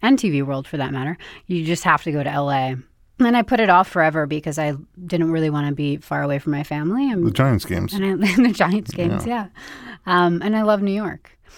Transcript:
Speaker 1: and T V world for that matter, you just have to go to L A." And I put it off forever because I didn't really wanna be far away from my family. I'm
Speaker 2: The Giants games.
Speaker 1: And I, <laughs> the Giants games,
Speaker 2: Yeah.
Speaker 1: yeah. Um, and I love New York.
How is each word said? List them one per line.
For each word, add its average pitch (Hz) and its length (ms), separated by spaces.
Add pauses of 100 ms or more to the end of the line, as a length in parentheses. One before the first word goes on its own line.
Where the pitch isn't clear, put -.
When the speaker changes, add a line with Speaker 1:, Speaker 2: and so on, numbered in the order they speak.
Speaker 1:
and 254 160
T 202 120
V 139 120
world 135 240
for - 100
that 135 160
matter, 135 240 (300)
you 170 180
just 165 200
have 156 180
to 160 100
go 143 100
to 139 80
L 143 200
A." 131 260 (440)
And 240 160
I 233 60
put 240 180
it 208 100
off 180 180
forever 156 380
because 151 320
I 147 160 (320)
didn't 165 240
really 160 200
wanna 143 220
be 143 240
far 143 260
away 143 160
from 147 140
my 143 120
family. 190 460
I'm 185 140
Speaker 2:
The 110 60
Giants 123 340
games. 90 300
Speaker 1:
And 196 100
I, 190 300
<laughs> - 20
the 240 160
Giants 190 400
games, 170 340
Speaker 2:
Yeah. 226 200 (600)
Speaker 1:
yeah. 180 200
Um, 175 160
and 208 140
I 220 60
love 208 200
New 196 100
York. 202 460 (200)